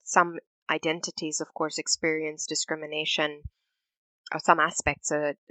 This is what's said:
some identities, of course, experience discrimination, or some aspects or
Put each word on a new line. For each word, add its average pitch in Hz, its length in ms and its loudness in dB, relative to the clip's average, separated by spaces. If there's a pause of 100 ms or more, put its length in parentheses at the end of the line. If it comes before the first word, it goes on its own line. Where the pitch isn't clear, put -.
some 175 340 4 (320)
identities, 160 720 -2
of 160 120 -8
course, 156 260 -2
experience 156 680 -2
discrimination, 151 960 -2 (920)
or 160 80 -4
some 165 200 6
aspects - 520 0
or 147 240 0 (160)